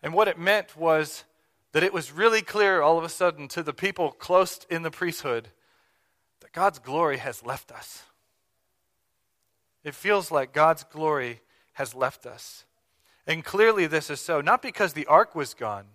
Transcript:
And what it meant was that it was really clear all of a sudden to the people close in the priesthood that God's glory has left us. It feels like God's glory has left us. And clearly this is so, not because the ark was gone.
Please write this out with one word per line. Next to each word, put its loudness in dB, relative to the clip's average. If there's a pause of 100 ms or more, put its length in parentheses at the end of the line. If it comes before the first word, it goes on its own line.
And -8
what 4
it -4
meant -2
was 0 (480)
that 2
it 0
was -6
really 2
clear 2
all 4
of -4
a -10
sudden -2
to -8
the -6
people -2
close 0
in -4
the -4
priesthood -4 (920)
that -20
God's 0
glory -2
has -10
left -8
us. -20 (1800)
It -12
feels 0
like -2
God's 4
glory -4 (340)
has -8
left -4
us. -18 (600)
And -4
clearly 2
this -2
is -8
so, 0
not 2
because -2
the -6
ark 6
was -6
gone. -8